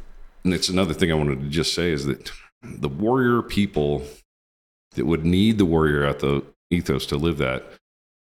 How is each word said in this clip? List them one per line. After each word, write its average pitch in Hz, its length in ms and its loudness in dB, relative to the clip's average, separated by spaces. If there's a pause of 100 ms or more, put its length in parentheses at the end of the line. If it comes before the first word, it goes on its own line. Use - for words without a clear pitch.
(440)
and 90 100 2
it's 82 160 -2
another 92 240 0
thing 82 180 0
I 80 40 2
wanted 71 260 0
to 71 80 -6
just 78 240 -2
say 85 180 -2
is 71 140 -4
that - 260 -4 (300)
the 71 280 -8
warrior 120 520 2
people 73 600 -2 (880)
that 64 160 -2
would 80 180 0
need 101 320 4
the 101 80 4
warrior 78 400 2
at 71 140 -2
the 69 240 0 (260)
ethos 85 380 -2
to 73 100 -4
live 78 220 0
that 65 240 -4 (600)